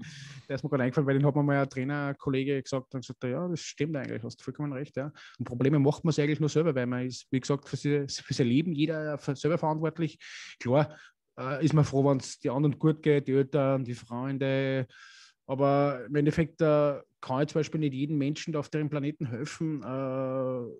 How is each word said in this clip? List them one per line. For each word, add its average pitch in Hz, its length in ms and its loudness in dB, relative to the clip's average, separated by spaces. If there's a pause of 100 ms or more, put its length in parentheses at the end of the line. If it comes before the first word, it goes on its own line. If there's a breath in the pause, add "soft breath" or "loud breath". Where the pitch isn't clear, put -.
(480 loud breath)
Der 139 80 -2
ist - 80 -6
mir 147 60 -4
gerade 131 140 2
eingefallen, 131 240 2
weil 139 100 4
den 143 80 4
hat 139 100 4
mir 147 80 4
mal 143 180 4
ein 135 80 0
Trainerkollege 139 960 -2
gesagt - 320 -6
und 127 60 -6
gesagt, - 220 -12
ja, 139 240 -4
das 170 140 -4
stimmt 151 340 -4
eigentlich, 117 280 -6
hast - 180 -12
vollkommen 143 320 -6
recht, 143 240 -8
ja. 147 140 -6 (260 loud breath)
Und 120 80 -6
Probleme 135 340 2
macht 139 240 2
man 156 100 2
sich 147 100 2
eigentlich 147 160 0
nur 151 100 2
selber, 156 240 2
weil 123 140 0
man 123 180 -2
ist, 127 260 -10
wie 131 80 2
gesagt, 143 300 -2
für - 80 -6
sie, 143 300 0
für - 260 -8
sein 127 140 2
Leben 160 260 2
jeder 156 440 -2
ver-, 139 180 -4
selber 160 220 0
verantwortlich. 156 600 -2 (420 loud breath)
Klar, 147 380 2 (420 loud breath)
äh, 135 240 -4
ist 143 100 4
man 151 120 8
froh, 135 200 2
wenn's 139 340 0
die 139 100 -2
anderen 139 300 0
gut 156 240 2
geht, 143 240 4
die 131 60 0
Eltern, 135 500 2
die 120 120 -6
Freunde. 135 920 -2 (580 loud breath)
Aber 139 600 2
im 135 100 -6
Endeffekt, 151 460 2
äh, 147 400 4 (180)
kann 131 220 -2
ich 143 80 2
zum 165 100 0
Beispiel 156 200 -2
nicht 147 140 0
jedem 147 240 -2
Menschen 143 340 -2
da 151 80 -2
auf 139 100 -8
dem 151 200 -2
Planeten 147 380 -4
helfen, 147 540 -6
äh, 131 800 -4 (180)